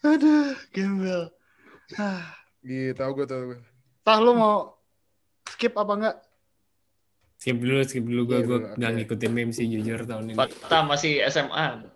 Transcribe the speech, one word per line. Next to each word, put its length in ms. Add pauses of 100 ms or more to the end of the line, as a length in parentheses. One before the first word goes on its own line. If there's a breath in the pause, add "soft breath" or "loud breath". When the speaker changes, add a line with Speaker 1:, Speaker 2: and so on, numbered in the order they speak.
Speaker 1:
Aduh, 560 (160)
gembel. 560 (640 soft breath)
Ah. 320 (340 loud breath)
Speaker 2:
Gitu, 380
tahu 180
gue, 140
tahu 180
gue. 120 (420)
Speaker 1:
Tah, 160
lu 160
mau 480 (680)
skip 300
apa 160
enggak? 240 (1200)
Speaker 3:
Skip 220
dulu, 240
skip 200
dulu. 220
Gue, 100
Speaker 2:
Iya, 80
Speaker 3:
gue 160
Speaker 2:
dulu, 160
Speaker 3:
nggak 160
Speaker 2:
oke. 80
Speaker 3:
ngikutin 320
meme 220
sih 160
jujur 340
tahun 240
ini. 80
Speaker 4:
Fakta 480
masih 380
S 160
M 140
A 260 (200)